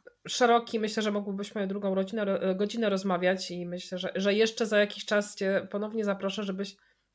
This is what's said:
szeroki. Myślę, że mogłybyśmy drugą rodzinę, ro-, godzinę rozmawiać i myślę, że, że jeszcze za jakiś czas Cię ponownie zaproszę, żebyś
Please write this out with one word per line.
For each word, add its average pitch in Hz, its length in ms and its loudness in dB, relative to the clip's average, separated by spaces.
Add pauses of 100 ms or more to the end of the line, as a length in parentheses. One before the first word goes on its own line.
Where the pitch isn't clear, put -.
(280)
szeroki. 233 520 4
Myślę, 214 240 -2
że 208 80 0
mogłybyśmy 202 560 -4
drugą 196 280 -2
rodzinę, 196 300 0
ro-, 190 300 2
godzinę 208 340 0
rozmawiać 185 600 0
i 175 140 -6
myślę, 180 320 -8
że, 180 180 -4
że 196 180 2
jeszcze 220 320 2
za 208 140 4
jakiś 208 260 0
czas 208 300 0
Cię 196 360 0
ponownie 214 340 -2
zaproszę, 196 380 -2
żebyś 196 320 -4 (380)